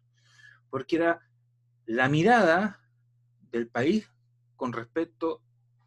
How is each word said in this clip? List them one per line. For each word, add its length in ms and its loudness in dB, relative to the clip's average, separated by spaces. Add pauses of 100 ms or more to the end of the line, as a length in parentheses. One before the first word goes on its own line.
(720)
Porque 260 -4
era 240 0 (640)
la 220 0
mirada 720 2 (600)
del 280 -6
país 420 -2 (460)
con 160 -8
respecto 720 -8 (440)